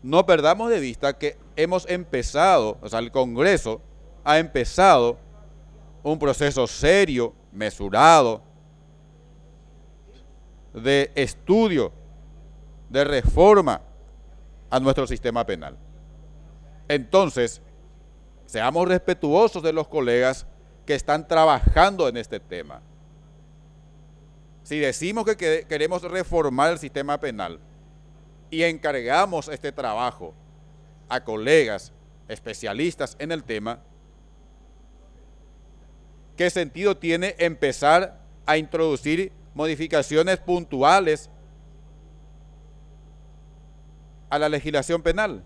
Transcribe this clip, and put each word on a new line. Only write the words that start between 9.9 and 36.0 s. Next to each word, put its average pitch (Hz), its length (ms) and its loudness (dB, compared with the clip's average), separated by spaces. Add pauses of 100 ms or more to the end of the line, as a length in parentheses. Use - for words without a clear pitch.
de 139 420 0
estudio, 160 760 0 (960)
de 139 160 0
reforma 143 760 4 (880)
a 127 100 0
nuestro 135 260 0
sistema 117 380 -4
penal. 76 320 -8 (1120)
Entonces, 139 720 0 (840)
seamos 147 420 -2
respetuosos 180 720 2
de 160 120 0
los 156 140 -4
colegas 127 580 0 (400)
que 147 80 -2
están 151 340 -2
trabajando 160 800 4
en 117 80 -6
este 107 240 -10
tema. 76 400 -14 (1800)
Si 151 160 -8
decimos 175 460 -4
que, 214 120 0
que 160 320 -2
queremos 160 340 -4
reformar 165 680 -2
el 160 60 -6
sistema 143 400 -6
penal 98 400 -8 (920)
y 160 120 -4
encargamos 156 880 -2
este 143 240 -10
trabajo 113 640 -6 (720)
a 123 160 -6
colegas 113 680 0 (360)
especialistas 117 880 -8
en 156 140 -10
el 156 100 -8
tema, 113 380 -8 (2500)